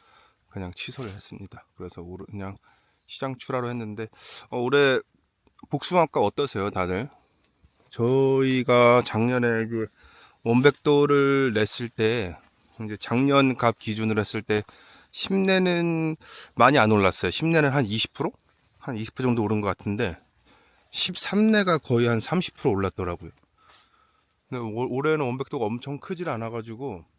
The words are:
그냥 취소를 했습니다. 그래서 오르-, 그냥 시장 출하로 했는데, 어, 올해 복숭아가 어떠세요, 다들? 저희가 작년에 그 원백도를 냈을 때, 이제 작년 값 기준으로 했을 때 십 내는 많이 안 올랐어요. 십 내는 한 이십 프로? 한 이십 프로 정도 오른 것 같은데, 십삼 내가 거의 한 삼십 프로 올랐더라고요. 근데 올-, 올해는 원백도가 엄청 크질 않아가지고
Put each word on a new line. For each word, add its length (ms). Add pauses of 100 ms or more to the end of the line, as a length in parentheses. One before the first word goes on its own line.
(500)
그냥 240
취소를 360
했습니다. 540 (120)
그래서 260
오르-, 240
그냥 320 (480)
시장 320
출하로 320
했는데, 380 (420)
어, 80
올해 420 (680)
복숭아가 500
어떠세요, 500
다들? 380 (800)
저희가 1160
작년에 600
그 200 (560)
원백도를 1120
냈을 340
때, 480 (480)
이제 140
작년 580
값 220
기준으로 420
했을 220
때 200 (500)
십 200
내는 840 (380)
많이 240
안 140
올랐어요. 400
십 140
내는 240
한 140
이십 280
프로? 180 (480)
한 180
이십 180
프로 120
정도 160
오른 180
것 60
같은데, 500 (760)
십삼 600
내가 260
거의 300
한 120
삼십 360
프로 160
올랐더라고요. 580 (1200)
근데 120
올-, 300
올해는 340
원백도가 400
엄청 340
크질 300
않아가지고 760 (140)